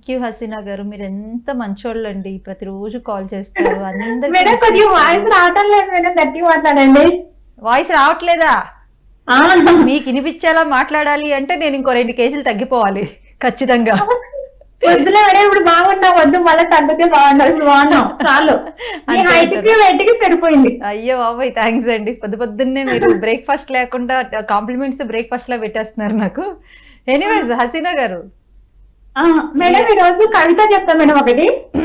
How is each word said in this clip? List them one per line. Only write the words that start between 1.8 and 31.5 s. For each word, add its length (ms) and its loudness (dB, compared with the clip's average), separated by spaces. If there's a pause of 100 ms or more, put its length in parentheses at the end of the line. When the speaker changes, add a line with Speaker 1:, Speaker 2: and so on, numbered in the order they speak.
Speaker 1:
ప్రతిరోజు 520 -12
కాల్ 360 -10
చేస్తారు, 460 -6
అందరికీ 520 -6
Speaker 2:
మేడం, 200 2
Speaker 1:
విష్ 80 0
Speaker 2:
కొద్దిగా 260 4
Speaker 1:
చేస్తారు. 180 2
Speaker 2:
వాయిస్ 300 0
రావటం 360 2
లేదు 200 2
మేడం, 220 -2
గట్టిగా 340 -2
మాట్లాడండి. 800 2 (320)
Speaker 1:
వాయిస్ 320 -2
రావట్లేదా? 760 0 (640)
Speaker 2:
ఆ. 240 4 (300)
Speaker 1:
మీకు 220 0
వినిపించేలా 580 -2
మాట్లాడాలి 680 -2
అంటే 240 -4
నేను 200 -4
ఇంకో 160 -2
రెండు 200 -2
కేజీలు 300 -2
తగ్గిపోవాలి 640 -2 (380)
ఖచ్చితంగా. 680 0 (800)
Speaker 2:
వద్దులే 320 4
మేడం, 240 4
ఇప్పుడు 200 2
బాగున్నాం, 560 2
వద్దు 180 2
మళ్ళీ 260 4
తగ్గితే 460 2
బాగుండదు, 380 6
ఇప్పుడు 160 0
బాగున్నాం 640 2
చాలు. 260 4
Speaker 1:
<laughs> 580 -6
Speaker 2:
మీ 80 0
Speaker 1:
అంతే 140 2
Speaker 2:
హైట్ 180 4
కి 60 -4
Speaker 1:
అంటారు. 220 2
Speaker 2:
వెయిట్ 240 4
కి 220 2
సరిపోయింది. 640 2
Speaker 1:
అయ్యో 300 -4
బాబాయ్, 360 -4
థాంక్స్ 380 -2
అండి. 220 -4
పొద్దు 240 -10
పొద్దున్నే 480 -6
మీరు 260 0
Speaker 2:
<laughs> 80 -4
Speaker 1:
బ్రేక్‌ఫాస్ట్ 540 -6
లేకుండా 500 -4
కాంప్లిమెంట్స్ 840 -6
బ్రేక్‌ఫాస్ట్ 460 -8
లా 60 -4
పెట్టేస్తున్నారు 600 -8
నాకు. 400 -6 (520)
ఎనీవేస్ 440 -2
హసీనా 380 -4
గారు. 340 -6 (960)
Speaker 2:
ఆ, 360 0
మేడం, 260 2
ఈ 200 2
రోజు 260 4
కవిత 460 2
చెప్తా 220 2
మేడం 240 4
ఒకటి. 460 2 (200)